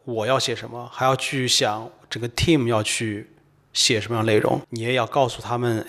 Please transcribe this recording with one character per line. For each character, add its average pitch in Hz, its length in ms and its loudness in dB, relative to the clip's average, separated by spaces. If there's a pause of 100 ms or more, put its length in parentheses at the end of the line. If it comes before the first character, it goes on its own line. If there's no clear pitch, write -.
我 110 220 -4
要 131 140 2
写 120 160 -2
什 113 140 -12
么， 120 220 -14
还 - 140 -2
要 131 100 4
去 131 320 -2
想 113 420 0 (200)
整 - 120 -8
个 120 80 -4
team 143 380 4
要 113 160 2
去 107 440 -4 (460)
写 - 260 2
什 104 120 -6
么 117 60 0
样 110 80 0
的 110 60 4
内 107 60 6
容， 123 320 2
你 113 120 -6
也 120 120 -2
要 120 140 2
告 139 200 2
诉 - 140 -8
他 120 160 -4
们， 120 320 0